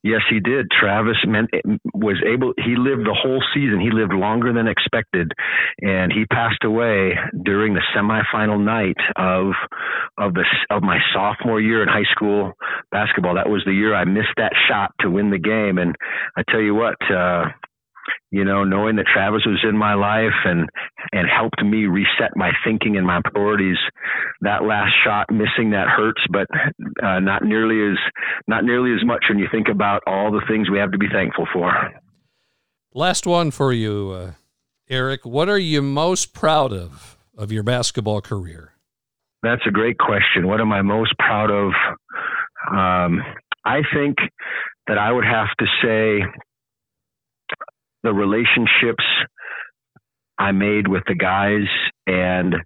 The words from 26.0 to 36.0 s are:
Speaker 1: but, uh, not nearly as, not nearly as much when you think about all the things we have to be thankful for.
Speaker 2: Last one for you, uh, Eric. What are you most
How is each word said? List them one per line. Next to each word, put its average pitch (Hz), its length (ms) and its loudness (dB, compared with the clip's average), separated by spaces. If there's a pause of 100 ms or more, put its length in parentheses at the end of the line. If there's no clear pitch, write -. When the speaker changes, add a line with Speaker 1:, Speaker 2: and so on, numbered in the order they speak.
Speaker 1:
but, 98 160 0 (560)
uh, 95 180 0
not 98 240 0
nearly 110 480 2
as, 90 60 0 (480)
not 110 180 0
nearly 123 280 2
as 110 140 0
much 120 220 0
when 104 100 2
you 92 120 0
think 110 180 0
about 101 380 0
all 98 260 0
the 104 160 0
things 110 200 0
we 98 100 2
have 101 120 0
to 98 80 -2
be 101 120 2
thankful 92 400 0
for. 87 220 0 (1200)
Speaker 2:
Last 170 340 0
one 170 240 2
for 135 220 0
you, 104 380 -2
uh, 92 220 -10 (580)
Eric. 131 340 -4
What 143 240 -2
are 202 100 2
you 156 220 0
most 147 540 -2